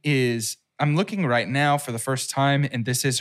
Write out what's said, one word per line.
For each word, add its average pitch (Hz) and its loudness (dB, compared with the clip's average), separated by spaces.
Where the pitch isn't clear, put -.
is. 123 0
I'm 147 2
looking 196 0
right 120 2
now 143 2
for 127 -8
the 113 -6
first 131 -4
time, 139 2
and 117 -4
this 127 0
is 127 0